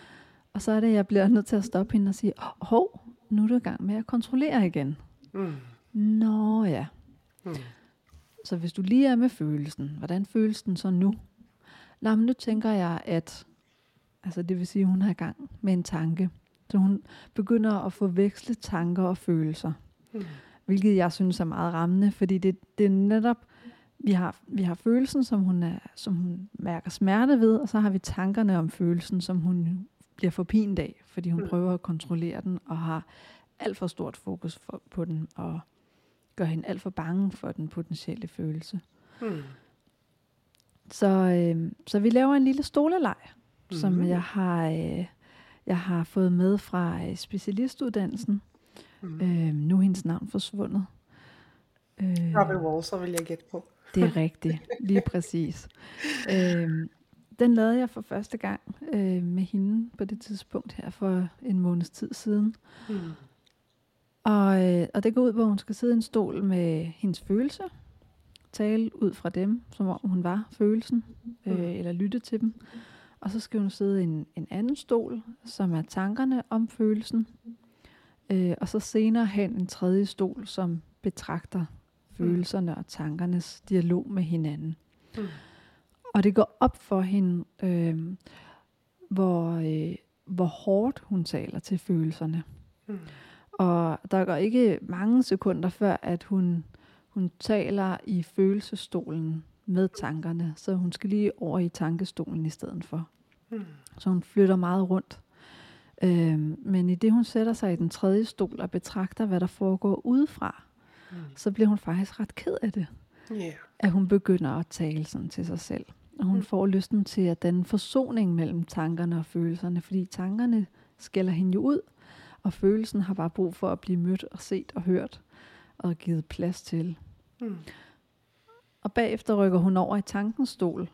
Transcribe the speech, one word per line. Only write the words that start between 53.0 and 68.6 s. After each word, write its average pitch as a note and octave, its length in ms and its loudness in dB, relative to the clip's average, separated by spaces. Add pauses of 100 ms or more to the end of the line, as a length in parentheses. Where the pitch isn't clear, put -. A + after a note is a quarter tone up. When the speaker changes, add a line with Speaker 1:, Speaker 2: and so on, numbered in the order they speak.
Speaker 2:
jeg E3+ 160 -2
gætte E3 240 -10
på. - 140 -10 (300)
Speaker 1:
det F#3 80 4
er E3 140 4
rigtigt. D#3+ 400 0 (240)
Lige G3 260 2
Speaker 2:
<laughs> - 40 -4
Speaker 1:
præcis. E3+ 580 -4 (640)
Øhm, E3+ 580 2 (480)
den A#3+ 160 6
lavede A3+ 240 4
jeg B3 120 0
for A3+ 100 -14
første G#3+ 380 -8
gang, G3+ 220 -6 (320)
øh, F#3 300 0
med F3+ 200 -2
hende G#3 560 0
på - 60 -2
det G#3+ 160 -8
tidspunkt - 520 -10
her - 180 -10
for F#3 380 -2 (140)
en G#3 180 0
måneds F3 300 0
tid - 240 -10
siden. G#3+ 420 0 (320)
Speaker 2:
Mhm. G#3 100 -6 (1300)
Speaker 1:
Og, G3 440 6
øh, F3 260 4
og G3 80 2
det A3 120 2
går B3+ 80 4
ud A#3+ 100 4
på, A3+ 80 0
at A3 80 4
hun G3+ 100 2
skal - 160 -6
sidde A#3+ 180 2
i A#3 40 6
en A3+ 60 4
stol G3+ 420 0
med E3+ 400 2
hendes E3+ 360 -4
følelse, B3+ 420 -2 (880)
tale A3 500 0